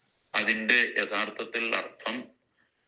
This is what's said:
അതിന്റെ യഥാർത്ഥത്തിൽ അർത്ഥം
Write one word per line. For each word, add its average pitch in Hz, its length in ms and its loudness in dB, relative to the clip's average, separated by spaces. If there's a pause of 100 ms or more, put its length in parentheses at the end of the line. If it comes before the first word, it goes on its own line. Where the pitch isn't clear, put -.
(340)
അതിന്റെ 110 640 2
യഥാർത്ഥത്തിൽ 110 800 -2
അർത്ഥം 113 480 -6 (640)